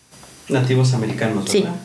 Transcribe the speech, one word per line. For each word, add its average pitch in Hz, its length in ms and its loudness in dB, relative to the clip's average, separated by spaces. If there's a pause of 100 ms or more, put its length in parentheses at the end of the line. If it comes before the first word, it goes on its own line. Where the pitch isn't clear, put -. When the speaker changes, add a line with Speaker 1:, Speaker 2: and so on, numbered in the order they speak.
(500)
Speaker 1:
nativos 127 440 2
americanos, 104 560 -2
Speaker 2:
Sí. 202 120 2
Speaker 1:
¿verdad? - 220 -4